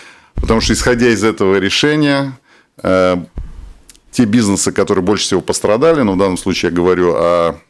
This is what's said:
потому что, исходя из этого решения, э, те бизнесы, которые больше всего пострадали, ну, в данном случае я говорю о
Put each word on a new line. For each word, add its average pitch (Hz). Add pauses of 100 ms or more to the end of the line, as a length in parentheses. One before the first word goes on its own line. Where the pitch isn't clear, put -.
(360)
потому 113
что, -
исходя 120
из 104
этого 104
решения, 139 (440)
э, 92 (960)
те 123
бизнесы, 101
которые 98
больше 95
всего 90
пострадали, 131
ну, 101
в 92
данном 95
случае 87
я 85
говорю 87
о 85 (120)